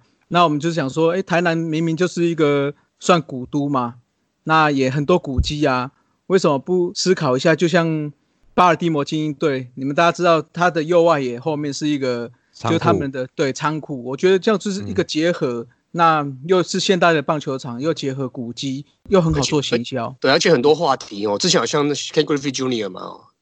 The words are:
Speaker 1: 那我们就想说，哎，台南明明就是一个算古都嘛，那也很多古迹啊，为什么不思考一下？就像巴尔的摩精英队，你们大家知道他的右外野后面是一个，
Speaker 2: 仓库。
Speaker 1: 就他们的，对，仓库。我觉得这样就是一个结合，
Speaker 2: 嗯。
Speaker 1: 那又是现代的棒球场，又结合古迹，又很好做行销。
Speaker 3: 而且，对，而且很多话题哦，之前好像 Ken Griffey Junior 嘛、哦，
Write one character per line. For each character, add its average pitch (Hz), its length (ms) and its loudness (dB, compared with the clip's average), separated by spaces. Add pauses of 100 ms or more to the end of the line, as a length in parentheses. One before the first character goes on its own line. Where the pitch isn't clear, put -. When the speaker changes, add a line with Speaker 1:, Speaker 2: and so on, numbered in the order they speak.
(300)
Speaker 1:
那 175 140 2
我 165 60 4
们 147 100 -2
就 165 120 -4
想 156 180 -2
说， 160 220 0
哎， 185 100 -2
台 175 200 0
南 170 140 0
明 165 280 -2
明 165 120 -2
就 175 120 0
是 170 180 -2
一 170 80 0
个 143 400 0 (260)
算 175 220 4
古 127 240 -10
都 143 220 -4
嘛， 123 280 -4 (480)
那 156 280 4
也 135 180 2
很 143 160 -2
多 180 120 4
古 131 240 -2
迹 147 240 -2
啊， 127 260 0 (360)
为 190 100 2
什 180 100 2
么 143 120 2
不 175 340 -2
思 180 220 0
考 135 200 0
一 131 40 0
下？ 165 160 4
就 170 120 0
像 160 460 0 (400)
巴 180 140 6
尔 165 80 6
的 175 160 -2
摩 147 120 0
精 156 220 -4
英 151 80 -4
队， 131 400 -2
你 139 100 -10
们 143 120 -2
大 170 100 4
家 170 60 4
知 170 120 -4
道 170 160 4
他 170 300 0
的 160 140 -2
右 170 180 4
外 165 180 4
野 120 200 -4
后 147 180 -4
面 147 160 -6
是 151 140 -4
一 147 100 0
个， 120 340 -4 (220)
Speaker 2:
仓 - 180 -2
库。 165 60 2
Speaker 1:
就 - 20 0
他 170 140 4
们 143 180 -2
的， 131 240 -6
对， 139 160 0
仓 151 300 -4
库。 135 220 -10
我 127 120 -8
觉 185 140 2
得 190 80 4
这 202 140 0
样 196 80 2
就 208 100 -8
是 202 140 -8
一 202 100 -8
个 180 100 0
结 160 280 0
合， 127 300 -2
Speaker 2:
嗯。 117 60 -12 (280)
Speaker 1:
那 160 320 4 (200)
又 180 160 4
是 190 160 -4
现 185 200 2
代 170 140 4
的 151 80 0
棒 156 180 -2
球 135 180 -6
场， 123 240 -10
又 160 120 -2
结 135 200 -6
合 131 160 -6
古 117 240 -10
迹， 139 320 -8 (240)
又 190 120 4
很 160 120 2
好 147 80 -2
做 139 200 0
行 120 220 -2
销。 120 220 -6
Speaker 3:
而 120 40 -8
且， 131 120 -16
对， 131 100 2
而 160 80 4
且 180 120 2
很 139 100 4
多 147 120 6
话 151 220 0
题 104 320 -8
哦， 101 100 0
之 185 120 -2
前 165 100 2
好 123 60 -2
像 147 240 0
Ken 147 340 -2
Griffey 143 320 -4
Junior 127 340 -4
嘛、 92 120 -14
哦， 92 200 -14 (200)